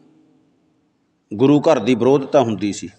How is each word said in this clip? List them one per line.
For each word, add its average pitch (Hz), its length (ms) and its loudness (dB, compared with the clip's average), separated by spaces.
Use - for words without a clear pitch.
ਗੁਰੂ 139 280 2
ਘਰ 151 180 2
ਦੀ 117 160 0
ਵਿਰੋਧਤਾ 135 460 0
ਹੁੰਦੀ 104 320 -4
ਸੀ। 87 140 -14